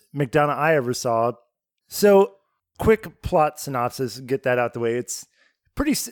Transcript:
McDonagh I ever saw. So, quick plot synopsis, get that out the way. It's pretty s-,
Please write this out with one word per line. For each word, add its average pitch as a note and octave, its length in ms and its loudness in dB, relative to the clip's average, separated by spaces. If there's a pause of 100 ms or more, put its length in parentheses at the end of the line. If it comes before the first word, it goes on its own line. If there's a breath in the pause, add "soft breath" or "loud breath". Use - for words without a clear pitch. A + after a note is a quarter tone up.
(140)
McDonagh D3 440 0
I D#3 180 2
ever B2 180 0
saw. A#2 380 0 (560)
So, G3+ 480 4 (420)
quick - 460 -2
plot D3+ 360 0
synopsis, B2+ 600 -6
get C3+ 240 -4
that B2 160 0
out A#2+ 140 -2
the A#2+ 80 -8
way. A#2 140 0
It's - 300 -8 (480)
pretty C#4+ 200 -2
s-, - 180 -6